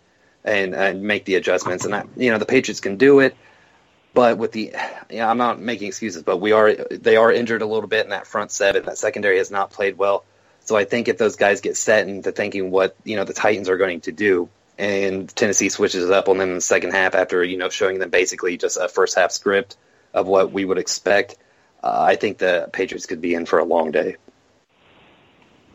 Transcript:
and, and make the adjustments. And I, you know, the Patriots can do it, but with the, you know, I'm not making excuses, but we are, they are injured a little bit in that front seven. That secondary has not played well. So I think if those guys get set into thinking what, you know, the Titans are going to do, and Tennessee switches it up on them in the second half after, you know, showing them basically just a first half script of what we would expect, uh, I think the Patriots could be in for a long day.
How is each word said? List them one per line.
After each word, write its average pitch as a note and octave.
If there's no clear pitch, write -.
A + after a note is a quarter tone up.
and, G2
and F#2+
make G#2
the F#2+
adjustments. F2+
And F#2+
I, G2+
you B2
know, A2
the G#2+
Patriots B2+
can G2
do C#3
it, C3
but A#2
with A2
the, G#2+
you G#2
know, A2+
I'm A#2
not A#2
making G#2
excuses, F2+
but F2+
we G#2+
are, G#2+
they -
are A#2
injured A2+
a A2
little G#2+
bit A2
in G2
that G2
front -
seven. G2
That -
secondary G#2
has F#2+
not G2
played G2
well. G2
So A2
I G2+
think A#2
if A2
those G#2
guys G2+
get -
set G#2+
into F#2+
thinking G2
what, F#2+
you A2
know, G2
the -
Titans G2+
are F#2
going F2+
to F2+
do, F2+
and G2
Tennessee G2+
switches F#2+
it F2+
up G2
on F#2+
them F#2+
in F2+
the F2+
second F2+
half F#2+
after, F#2
you F#2
know, F2+
showing F#2+
them F2+
basically F2+
just E2+
a F2
first -
half F2+
script G2
of F#2+
what F#2+
we G2
would F#2
expect, -
uh, -
I F#2
think G2
the F2
Patriots -
could E2
be F2
in E2
for E2+
a D#2
long E2
day. F2+